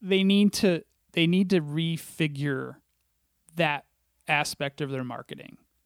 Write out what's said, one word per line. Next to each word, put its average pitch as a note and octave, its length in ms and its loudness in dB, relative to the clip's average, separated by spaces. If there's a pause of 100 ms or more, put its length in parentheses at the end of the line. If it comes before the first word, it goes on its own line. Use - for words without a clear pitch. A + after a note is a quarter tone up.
they F#3+ 220 0
need G3 300 6
to, F3+ 300 0 (300)
they E3 140 4
need F#3 240 2
to F3+ 100 2
refigure D3 1160 -4 (760)
that D3+ 300 -2 (420)
aspect D3 540 -2
of C#3+ 100 -6
their C3 120 -4
marketing. - 540 -14 (280)